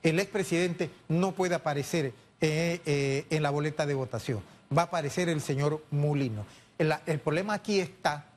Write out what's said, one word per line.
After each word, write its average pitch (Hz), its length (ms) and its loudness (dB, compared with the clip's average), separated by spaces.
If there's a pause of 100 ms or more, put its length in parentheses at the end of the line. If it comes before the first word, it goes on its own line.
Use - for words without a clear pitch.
El 165 180 4
expresidente 180 720 0 (160)
no 180 240 2
puede 180 240 0
aparecer, 143 580 -2 (280)
eh, 165 440 2
eh, 139 440 0
en 156 120 2
la 147 100 2
boleta 147 340 0
de 143 80 0
votación. 120 480 -4 (360)
Va 170 40 4
a 170 40 4
aparecer 170 440 -2
el 160 100 0
señor 147 420 0 (100)
Mulino. 139 540 0 (320)
El, 156 160 2 (120)
el 156 140 -2
problema 185 340 0
aquí 208 260 0
está 151 460 -2 (120)